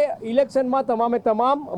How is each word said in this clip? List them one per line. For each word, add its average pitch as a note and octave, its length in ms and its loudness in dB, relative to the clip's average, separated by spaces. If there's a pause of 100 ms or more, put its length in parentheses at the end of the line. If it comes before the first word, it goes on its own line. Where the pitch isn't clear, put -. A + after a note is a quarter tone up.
(240)
ઇલેક્શનમાં C4 600 0
તમામે A#3 320 0
તમામ B3 600 0